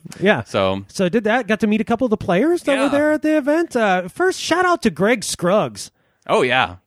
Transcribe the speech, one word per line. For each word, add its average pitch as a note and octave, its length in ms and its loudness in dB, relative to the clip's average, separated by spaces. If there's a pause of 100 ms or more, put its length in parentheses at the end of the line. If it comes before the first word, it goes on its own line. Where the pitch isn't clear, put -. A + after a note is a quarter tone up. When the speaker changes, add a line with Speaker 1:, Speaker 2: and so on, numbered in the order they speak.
(200)
Speaker 1:
Yeah. F3 240 0
Speaker 2:
So, G2 440 0
Speaker 1:
So - 200 -2
did G3+ 160 -2
that. G#3+ 240 -2
Got G#3+ 120 -2
to A3 60 0
meet G#3 140 0
a A3 40 -2
couple A#3 200 -2
of A3+ 60 -2
the G#3 60 0
players C#4 460 0
that C#4 160 0
were C#4 60 0
Speaker 2:
Yeah. C#4+ 40 0
Speaker 1:
there D4 240 2
at D4+ 100 -2
the D#4 140 0
event. D4+ 380 0
Uh, F#3+ 340 0
first, F4+ 320 -2
shout F4 240 0
out F4 180 2
to A3 80 2
Greg G3 340 0
Scruggs. E3+ 640 -2 (380)
Speaker 2:
Oh, C#3+ 140 2
yeah. A#2+ 440 2